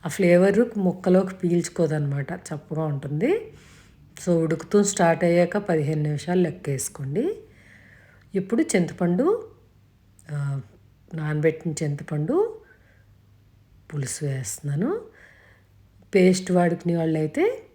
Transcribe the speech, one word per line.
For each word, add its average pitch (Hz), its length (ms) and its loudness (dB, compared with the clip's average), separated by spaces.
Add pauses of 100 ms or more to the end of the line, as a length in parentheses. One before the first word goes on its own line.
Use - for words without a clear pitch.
ఆ - 20 -4
ఫ్లేవర్ 190 680 4
ముక్కలోకి 185 560 2
పీల్చుకోదన్నమాట, 156 960 -2
చప్పగా 156 520 -8
ఉంటుంది. 156 680 -2 (760)
So, 175 40 4
ఉడుకుతూ 165 500 2
స్టార్ట్ 170 420 2
అయ్యాక 175 320 2
పదిహేను 156 460 0
నిమిషాలు 151 380 -2
లెక్కేసుకోండి. 151 960 -4 (1000)
ఇప్పుడు 202 280 0
చింతపండు, 185 880 0 (800)
ఆ, 143 300 -6 (540)
నానబెట్టిన 156 680 -2
చింతపండు 160 760 -4 (1300)
పులుసు 139 300 -6
వేస్తున్నాను. 143 760 -4 (1120)
పేస్ట్ 185 380 4
వాడుకునే 175 440 2
వాళ్ళైతే 160 680 0 (120)